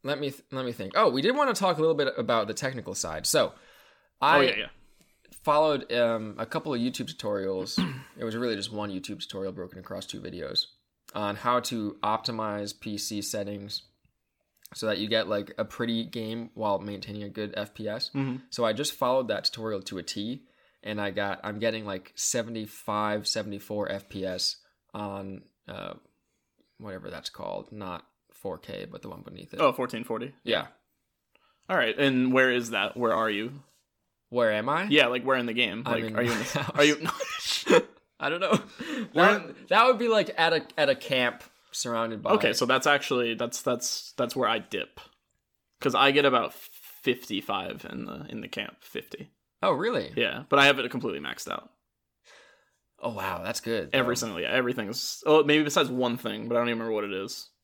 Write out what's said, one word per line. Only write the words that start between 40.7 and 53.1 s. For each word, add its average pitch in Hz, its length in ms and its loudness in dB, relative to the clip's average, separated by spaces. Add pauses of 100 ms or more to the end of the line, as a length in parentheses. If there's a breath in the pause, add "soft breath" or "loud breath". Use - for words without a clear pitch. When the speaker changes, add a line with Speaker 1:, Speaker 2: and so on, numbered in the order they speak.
Speaker 1:
at 143 120 4
a 131 60 6
camp 123 480 0 (280)
surrounded 113 500 -4
by - 100 0
Speaker 2:
Okay, 208 220 4
so - 120 2
that's 127 200 2
actually, 127 500 2
that's, 120 260 -6
that's, - 560 -4
that's 120 180 -2
where 123 140 2
I 113 100 2
dip. - 400 -8 (800)
'Cause 127 160 0
I 139 160 8
get 139 140 6
about 123 280 4
fifty-five - 1400 -4
in - 160 -8
the, - 240 -12
in 110 120 -10
the - 80 -12
camp, - 320 -8
fifty. - 480 -12 (340)
Speaker 1:
Oh, 185 80 4
really? 185 460 -2
Speaker 2:
Yeah, 120 320 0
but 139 100 6
I 139 60 8
have 139 140 6
it 123 120 -2
completely 107 340 -4
maxed - 240 -10
out. - 200 -8 (1300 soft breath)
Speaker 1:
Oh, 120 120 -4